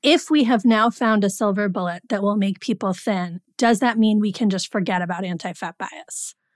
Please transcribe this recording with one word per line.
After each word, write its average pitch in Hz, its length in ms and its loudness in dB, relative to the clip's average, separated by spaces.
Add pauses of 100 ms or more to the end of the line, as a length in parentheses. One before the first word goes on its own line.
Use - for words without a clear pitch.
if 302 260 4
we 302 140 4
have 226 220 2
now 226 240 6
found 220 340 2
a 202 60 2
silver 208 400 -2
bullet 180 400 -4
that 202 120 -2
will 202 160 0
make 196 220 -2
people 202 340 -4
thin, 180 460 -6 (180)
does 233 220 2
that 233 180 0
mean 214 220 4
we 208 120 0
can 214 180 0
just 190 220 -4
forget 185 300 -2
about 180 240 -6
anti-fat 180 520 -8
bias? - 580 -12 (200)